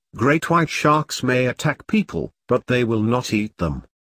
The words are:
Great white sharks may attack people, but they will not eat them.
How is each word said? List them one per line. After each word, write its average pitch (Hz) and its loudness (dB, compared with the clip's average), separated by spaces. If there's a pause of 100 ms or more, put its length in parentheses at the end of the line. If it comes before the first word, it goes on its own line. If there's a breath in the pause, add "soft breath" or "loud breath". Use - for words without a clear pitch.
(140)
Great 139 0
white 165 2
sharks - 0
may 127 2
attack 135 -4
people, 120 -2 (160)
but 123 0
they 123 2
will 113 0
not 117 0
eat 107 -2
them. 73 -4 (340)